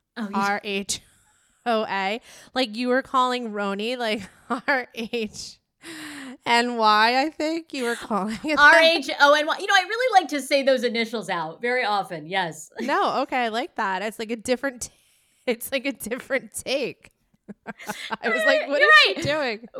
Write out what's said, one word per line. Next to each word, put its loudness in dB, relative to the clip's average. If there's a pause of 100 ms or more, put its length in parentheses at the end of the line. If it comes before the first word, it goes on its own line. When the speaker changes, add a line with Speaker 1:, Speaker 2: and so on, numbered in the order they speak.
(160)
Speaker 1:
Oh, -6
yeah. -4
Speaker 2:
R -2
H -6 (640)
O 2
A. -4 (320)
Like, -4
you -2
were 2
calling 0
Roni, -4
like, -2 (160)
<laughs> -16
R -2
H -8 (880)
N 0
Y, 4
I 0
think -4
you -6
were -2
calling -6
it 0
that. 10
Speaker 1:
R 8
H 4 (100)
O 8
N 2
Y. -2
You -8
know, 4
I 6
really 2
like -4
to -2
say 0
those 2
initials -4
out -6
very 0
often. -2
Yes. -4
Speaker 2:
No, 0
okay, -2
I -2
like -6
that. -4
It's -8
like -8
a -6
different -4
t-, -16 (280)
<laughs> -20
it's -4
like -4
a -2
different -6
take. -6 (380)
<laughs> -20
I -8
was 0
Speaker 1:
You're 0
Speaker 2:
like, 4
Speaker 1:
right, -6
Speaker 2:
"What 0
Speaker 1:
you're 6
Speaker 2:
is 8
she 0
Speaker 1:
right. -4
Speaker 2:
doing?" -18 (100)